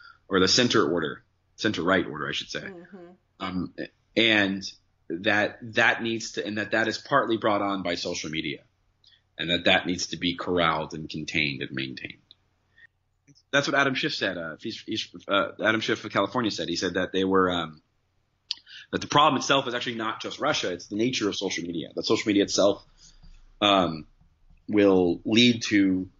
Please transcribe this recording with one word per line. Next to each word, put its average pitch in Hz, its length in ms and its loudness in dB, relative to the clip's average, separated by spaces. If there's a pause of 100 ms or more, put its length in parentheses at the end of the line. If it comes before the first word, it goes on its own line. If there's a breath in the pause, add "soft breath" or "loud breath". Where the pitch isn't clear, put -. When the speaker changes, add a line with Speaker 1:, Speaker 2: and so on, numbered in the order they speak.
(280 soft breath)
Speaker 1:
or 92 120 2
the 92 80 6
center 113 400 4
order, 80 360 -4 (320)
center-right 92 500 0
order, 73 220 -8
I 76 40 -6
should - 180 -8
say. - 100 -8
Speaker 2:
Mm-hmm. 185 360 -16 (440)
Speaker 1:
Um, 92 340 -6 (420)
and 104 460 2 (460)
that, 104 500 0 (160)
that 117 280 2
needs 113 300 -4
to, - 140 -6
and 107 120 -6
that, 101 120 -6
that 110 180 2
is 110 100 -4
partly 117 380 0
brought 104 260 0
on 98 200 -2
by 87 140 -2
social 87 340 -6
media, 78 300 -6 (760 soft breath)
and 85 140 -6
that, 87 140 0
that 92 220 4
needs 90 220 -4
to 82 80 -10
be 87 200 -2
corralled 82 580 -2
and 78 160 -12
contained 73 520 -4
and - 100 -8
maintained. 65 460 -10 (1300 soft breath)
That's 139 180 2
what 139 100 2
Adam 135 160 2
Schiff 147 200 -2
said. 92 240 -2
Uh, 80 220 -10
he's, - 260 -10
he's, - 220 -6 (200)
uh, 98 200 2 (140)
Adam 110 180 2
Schiff 110 240 -2
of 107 80 -12
California 107 380 0
said. 80 180 -4
He 85 80 -2
said 90 180 -2
that 92 180 -2
they 95 120 2
were, 95 260 4
um, 80 320 -4 (1080 loud breath)
that 95 100 -4
the - 60 -8
problem 147 320 4
itself 139 300 0
is 120 60 -4
actually 120 220 -6
not 110 260 -6
just 98 160 -10
Russia. 139 340 -2
It's 82 140 -8
the 101 100 -8
nature 113 320 0
of 90 80 -2
social 87 280 -4
media, 85 300 -8
that - 100 -6
social 110 240 0
media 101 160 4
itself, 101 380 2 (760 soft breath)
um, 90 460 2 (640)
will 95 560 6
lead 117 400 4
to 95 440 2 (120)